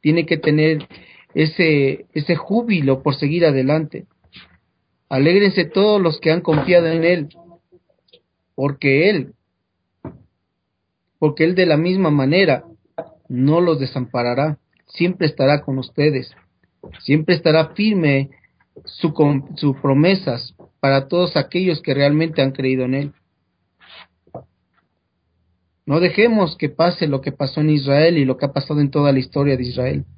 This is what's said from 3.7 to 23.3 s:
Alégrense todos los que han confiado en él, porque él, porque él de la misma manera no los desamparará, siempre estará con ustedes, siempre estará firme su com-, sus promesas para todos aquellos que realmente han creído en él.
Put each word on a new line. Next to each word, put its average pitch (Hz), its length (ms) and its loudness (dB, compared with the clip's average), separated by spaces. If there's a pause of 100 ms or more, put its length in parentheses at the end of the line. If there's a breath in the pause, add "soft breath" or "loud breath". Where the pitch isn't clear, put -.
Alégrense 180 560 2
todos 202 360 2
los 160 180 -2
que 160 120 0
han 170 100 0
confiado 165 460 2
en 165 160 0
él, 165 260 0 (1300)
porque 139 540 0
él, 180 240 -4 (1900)
porque 151 240 0
él 175 100 0
de 180 140 2
la 151 100 2
misma 180 320 0
manera 147 540 2 (680)
no 139 320 2
los 165 180 0
desamparará, 127 800 -4 (300)
siempre 175 400 -2
estará 147 340 0
con 131 160 -6
ustedes, 143 560 -2 (680)
siempre 156 360 0
estará 160 400 0
firme 160 560 0 (540 soft breath)
su - 280 -6
com-, 143 420 0
sus 139 220 -2
promesas 147 800 0 (240)
para 139 280 0
todos 175 300 -2
aquellos 170 440 -2
que 147 120 -4
realmente 147 480 0
han 135 100 0
creído 131 340 -2
en 127 100 -2
él. 143 180 -6 (2750 loud breath)